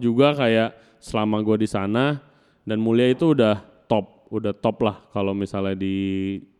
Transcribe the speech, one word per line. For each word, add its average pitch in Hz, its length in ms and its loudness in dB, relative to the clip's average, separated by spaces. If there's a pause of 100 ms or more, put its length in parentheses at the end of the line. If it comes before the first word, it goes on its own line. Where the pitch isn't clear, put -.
juga 127 320 2
kayak 113 400 0 (240)
selama 107 400 -2
gue 107 240 0
di 107 80 -2
sana, 117 480 -2 (480)
dan 110 160 -2
Mulia 120 320 4
itu 160 160 2
udah 110 320 2 (240)
top, - 400 -2
udah 107 240 -4
top 113 320 -4
lah 104 320 -4
kalau 98 160 -2
misalnya 98 400 -4
di 98 240 -4 (640)